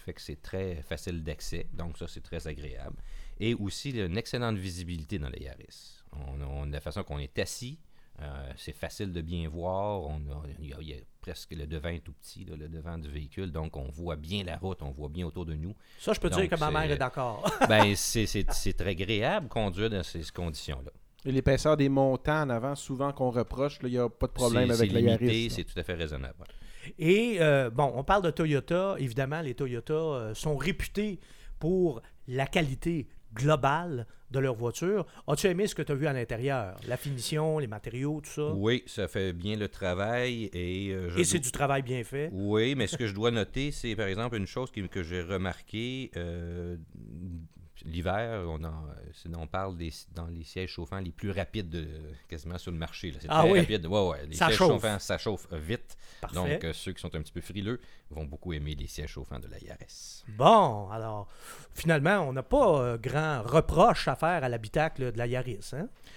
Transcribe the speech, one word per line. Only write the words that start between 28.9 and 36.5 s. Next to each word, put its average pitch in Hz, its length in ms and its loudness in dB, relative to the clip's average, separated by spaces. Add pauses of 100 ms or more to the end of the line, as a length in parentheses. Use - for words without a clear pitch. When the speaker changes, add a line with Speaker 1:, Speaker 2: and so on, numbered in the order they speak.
Speaker 2:
Évidemment, 135 440 0
les 131 120 -4
Toyota, 123 400 -4
euh, 135 400 0
sont 151 220 0
réputés 196 640 -2 (380)
pour 170 420 2 (260)
la 131 200 0
qualité 160 600 0 (280)
globale 143 720 2 (240)
de 127 80 0
leur 135 160 4
voiture. 160 520 0 (200)
As-tu 147 220 2
aimé 185 180 4
ce - 80 -2
que 160 80 -4
t'as 147 120 0
vu 139 120 0
à 143 80 2
l'intérieur ? 120 640 -2 (120)